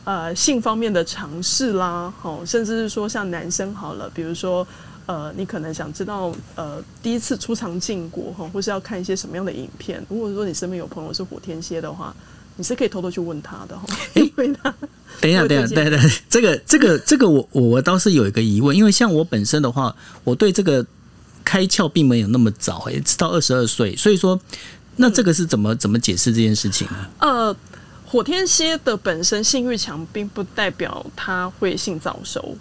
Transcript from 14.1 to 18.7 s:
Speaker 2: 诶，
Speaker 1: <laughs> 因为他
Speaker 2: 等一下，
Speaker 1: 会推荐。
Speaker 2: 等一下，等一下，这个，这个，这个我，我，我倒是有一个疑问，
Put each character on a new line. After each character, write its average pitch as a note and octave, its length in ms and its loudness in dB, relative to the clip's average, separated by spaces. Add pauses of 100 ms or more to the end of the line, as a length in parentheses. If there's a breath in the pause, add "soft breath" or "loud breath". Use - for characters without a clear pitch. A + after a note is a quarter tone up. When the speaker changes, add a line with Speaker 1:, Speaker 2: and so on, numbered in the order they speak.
Speaker 2:
诶， - 60 6
Speaker 1:
<laughs> - 40 8
因 D4 120 -2
为 C#4 140 0 (120)
他 C#4 100 -2 (480 loud breath)
Speaker 2:
等 D#3 100 4
一 F3+ 40 6
下， F#3 80 4
Speaker 1:
会 - 40 2
推 C3+ 200 4
荐。 - 80 -2
Speaker 2:
等 D3+ 100 4
一 D3+ 60 2
下， D3+ 60 2
等 - 20 4
一 C#3 100 8
下， G#2 180 0
这 A#3 140 4
个， F3+ 240 4
这 D4+ 140 6
个， E3+ 180 6
这 - 180 2
个 B3 140 6
我， C#3+ 220 4
我， C#3 100 2
我 A#2+ 200 6
倒 F3+ 180 4
是 G3 140 4
有 A#2+ 140 6
一 G2+ 40 -2
个 A2+ 100 2
疑 G#2+ 180 4
问， C#3 160 4